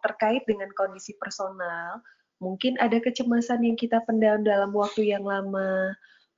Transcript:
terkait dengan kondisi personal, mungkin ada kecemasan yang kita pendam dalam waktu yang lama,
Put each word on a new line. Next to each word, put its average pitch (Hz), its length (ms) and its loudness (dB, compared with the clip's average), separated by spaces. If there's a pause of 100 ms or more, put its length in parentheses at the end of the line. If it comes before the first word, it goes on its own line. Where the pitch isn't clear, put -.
terkait 220 480 0
dengan 202 240 -2
kondisi 190 480 -4
personal, 190 800 -8 (400)
mungkin 190 400 -2
ada 233 160 4
kecemasan 240 640 0
yang 233 160 2
kita 233 240 0
pendam 220 400 4
dalam 202 320 2
waktu 208 400 2
yang 202 80 -4
lama, 196 720 -2 (440)